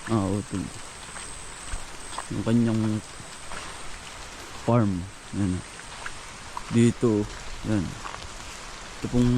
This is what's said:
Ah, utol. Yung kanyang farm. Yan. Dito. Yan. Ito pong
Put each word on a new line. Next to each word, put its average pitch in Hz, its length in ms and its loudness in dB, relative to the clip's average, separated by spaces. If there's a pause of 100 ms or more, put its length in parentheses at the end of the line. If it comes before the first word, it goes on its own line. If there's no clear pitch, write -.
Ah, 104 220 4
utol. 98 320 0 (1600)
Yung 110 160 -2
kanyang 113 400 6 (1800)
farm. 110 340 6 (380)
Yan. 95 180 4 (1160)
Dito. 117 500 6 (460)
Yan. 104 160 4 (1120)
Ito - 100 -4
pong 123 300 6